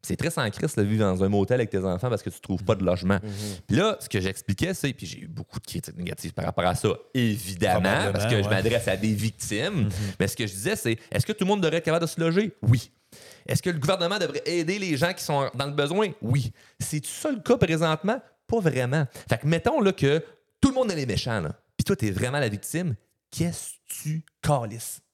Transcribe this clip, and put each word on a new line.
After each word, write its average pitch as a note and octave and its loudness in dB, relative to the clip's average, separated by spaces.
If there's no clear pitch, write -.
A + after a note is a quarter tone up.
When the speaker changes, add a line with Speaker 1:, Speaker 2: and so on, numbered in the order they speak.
Speaker 1:
C'est - -4
triste - -2
en B2 0
Christ, - -4
là, G#2+ 4
vivre G#2+ 2
dans F#2 2
un F#2+ 2
motel G2+ 2
avec A2+ 0
tes F#2+ -2
enfants F#2 -2
parce A2 -2
que - -6
tu - -16
trouves F#2+ -4
pas A2 4
de G2 -4
logement. F2+ 2
Speaker 2:
Mhm. G#2+ -10
Speaker 1:
Puis C#3+ 2
là, G3+ 2
ce - -14
que G#2+ -2
j'expliquais, F#2+ -2
c'est, C#3+ -2
puis - -12
j'ai - -12
eu - -14
beaucoup - -10
de - -20
critiques - -8
négatives E2+ -8
par - -4
rapport F2+ 0
à F2 4
ça, - 0
évidemment, G2 2
Speaker 3:
Probablement, G#2 2
Speaker 1:
parce G2+ 0
que A2 4
je G2+ 0
Speaker 3:
ouais. G#2+ 2
Speaker 1:
m'adresse G2 2
à F#2+ 0
des G#2+ 2
victimes. A2 -2
Speaker 3:
Mhm. G#2 0
Speaker 1:
Mais F#2+ 2
ce - -4
que A#2 -2
je G2+ -6
disais, A2 -2
c'est, A#2 -2
est-ce - 0
que G#3 -4
tout G#3+ -2
le F3+ 2
monde G#3 2
devrait D#3+ 2
être E3 -2
capable E3 2
de D#3 -2
se - -8
loger ? E3 2
Oui. - 4
Est-ce - -2
que F#3 -2
le E3+ -2
gouvernement F3+ 0
devrait C#3+ -2
aider E3+ 0
les F#3 0
gens E3+ 2
qui - -8
sont C#3 0
dans C#3 -4
le C#3+ -6
besoin ? D#3 2
Oui. A#2+ 2
C'est-tu - -4
ça - -4
le B3 -2
cas A#3+ 4
présentement ? E3 2
Pas A#3 0
vraiment. C3 2
Fait A#2 2
que B2 -4
mettons, A3+ 2
là, F#3+ 6
que C#3+ 2
tout C4+ 8
le B3+ -2
monde B3+ 2
est E3+ 0
les C#3+ 0
méchants, B2 -2
là. D#2 -4
Puis - -4
toi, G3+ 2
t'es G#2 -2
vraiment B2 -2
la C3 0
victime. C#3 -4
Qu'est-ce - -6
que - -14
tu D#3 -6
calisses ? A#2 -2